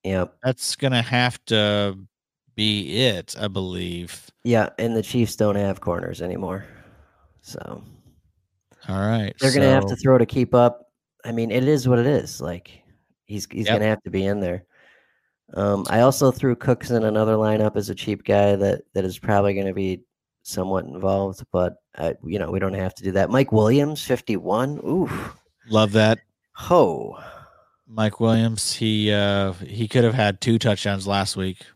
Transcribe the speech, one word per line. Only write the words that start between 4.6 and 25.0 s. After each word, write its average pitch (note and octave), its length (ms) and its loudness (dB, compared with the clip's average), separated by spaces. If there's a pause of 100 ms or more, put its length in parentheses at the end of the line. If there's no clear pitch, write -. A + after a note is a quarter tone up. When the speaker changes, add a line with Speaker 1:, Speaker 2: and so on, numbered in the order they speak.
Speaker 1:
and A#2 160 -2
the A2 80 0
Chiefs A#2 340 -2
don't G#2 200 2
have G2 240 -2
corners F2 420 -6
anymore. F#2 440 -8 (760)
So - 400 -16 (1040)
Speaker 2:
All F#2+ 120 -4
right, G#2+ 400 -2
Speaker 1:
they're C3+ 120 2
gonna C#3 180 6
have C3+ 140 6
Speaker 2:
so G2+ 60 -2
Speaker 1:
to A2 60 -2
throw C3 220 4
to A2+ 80 4
keep B2 280 -2
up. A#2+ 320 4 (380)
I A#2 80 -8
mean, A#2 180 -4
it B2+ 160 0
is C3+ 220 2
what A#2+ 100 4
it A#2+ 80 2
is. C3+ 340 -2
Like, E2+ 420 -10 (420)
he's, G2+ 260 -10
he's G#2+ 160 -4
Speaker 2:
Yep. G#2+ 140 2
Speaker 1:
gonna G#2+ 100 2
have G#2+ 120 -2
to F#2 80 -14
be F#2+ 160 -2
in G2+ 140 -2
there. F2+ 240 -6 (920)
Um, G2+ 340 0
I A2 120 2
also C3 300 4
threw B2+ 260 0
Cooks - 340 -2
in A#2 140 2
another A2 320 2
lineup G#2+ 400 2
as G#2+ 120 -4
a G2+ 60 -8
cheap - 300 -6
guy G2+ 320 4
that, G2 260 0 (100)
that F#2+ 120 -2
is F#2 140 -6
probably G2+ 360 2
gonna G2 200 -4
be F#2+ 280 -4 (400)
somewhat F#2+ 420 -4
involved, F#2+ 680 -4
but F2+ 260 0 (200)
I, E2 180 -4 (100)
you F2+ 140 -6
know, E2+ 120 -6
we F#2+ 80 -4
don't F#2+ 160 -2
have F#2 220 -6
to - 60 -18
do F#2 100 -4
that. F#2+ 180 0
Mike C3 220 2
Williams, C3+ 520 2
fifty-one. B2 840 -4
Oof. C3 480 -4 (360)